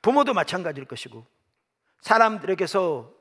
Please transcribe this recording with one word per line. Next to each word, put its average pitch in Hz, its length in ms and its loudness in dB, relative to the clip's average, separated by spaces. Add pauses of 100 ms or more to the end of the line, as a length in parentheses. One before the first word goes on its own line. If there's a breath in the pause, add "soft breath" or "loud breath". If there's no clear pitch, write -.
부모도 269 320 2
마찬가지일 165 540 -4
것이고 113 380 -16 (760)
사람들에게서 190 1200 0